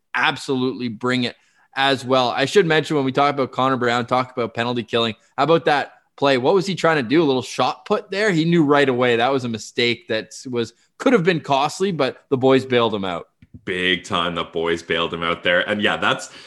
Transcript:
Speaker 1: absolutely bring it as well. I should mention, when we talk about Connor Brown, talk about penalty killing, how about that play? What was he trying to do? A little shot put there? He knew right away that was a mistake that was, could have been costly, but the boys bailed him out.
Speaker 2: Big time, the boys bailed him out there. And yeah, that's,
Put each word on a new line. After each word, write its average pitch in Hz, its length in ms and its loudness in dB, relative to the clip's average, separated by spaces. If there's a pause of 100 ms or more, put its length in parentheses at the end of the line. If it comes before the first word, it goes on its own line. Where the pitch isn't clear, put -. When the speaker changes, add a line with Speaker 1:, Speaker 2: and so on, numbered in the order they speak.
(140)
Speaker 1:
absolutely 127 760 -4
bring 123 360 -4
it 117 120 -6 (400)
as 135 260 0
well. 123 280 2
I 127 160 -2
should 196 180 4
mention, 156 320 0
when 135 80 0
we 131 80 -2
talk 143 220 2
about 131 180 -2
Connor 131 240 0
Brown, 120 300 0
talk 127 260 -2
about 113 220 -6
penalty 120 300 -4
killing, 117 320 -2 (200)
how 135 80 0
about 160 220 2
that 143 260 0 (240)
play? 139 220 2
What 139 160 2
was 190 120 2
he 190 80 -4
trying 160 220 2
to 143 60 0
do? 135 200 2
A - 20 2
little 131 180 0
shot 131 420 -4
put 208 260 -4
there? 202 220 0
He 160 140 2
knew 170 180 4
right 143 240 4
away 123 280 2
that 120 160 2
was 131 120 -2
a 120 60 -6
mistake 113 580 -2
that 110 240 -4 (180)
was, 120 220 -4 (240)
could 262 160 2
have 196 120 4
been 170 160 2
costly, 147 520 0
but 139 380 -2
the 135 80 2
boys 131 260 4
bailed 117 300 2
him 98 100 -4
out. 90 240 -6 (360)
Speaker 2:
Big 90 400 -2
time, 87 300 -2
the 82 100 -4
boys 82 380 -2
bailed 82 300 -2
him 85 100 -6
out 85 200 -4
there. 90 260 0
And 104 140 -2
yeah, 90 160 0
that's, 113 320 -2 (160)